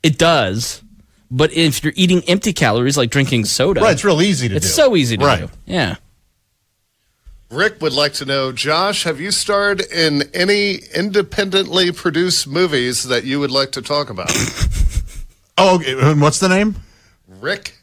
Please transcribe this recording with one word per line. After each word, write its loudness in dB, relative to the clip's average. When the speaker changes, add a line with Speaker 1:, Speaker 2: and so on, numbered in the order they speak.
Speaker 1:
It 0
does. 0
But 2
if 0
you're 0
eating 2
empty 0
calories, 2
like 0
drinking 0
soda, 0
Speaker 2:
Right, 4
it's -2
real 2
easy 0
to -2
Speaker 1:
it's -2
Speaker 2:
do. -2
Speaker 1:
so 4
easy 2
to 0
Speaker 2:
Right. 4
Speaker 1:
do. -10
Yeah. -2
Speaker 3:
Rick -2
would -2
like 0
to -6
know, -2
Josh, -2
have -4
you -6
starred 0
in 0
any 0
independently -2
produced -2
movies -2
that -2
you -4
would -2
like -2
to -10
talk -4
about? -6
Speaker 2:
<laughs> -2
Oh, 6
okay. -2
And 4
what's 4
the 2
name? 2
Speaker 3:
Rick. -8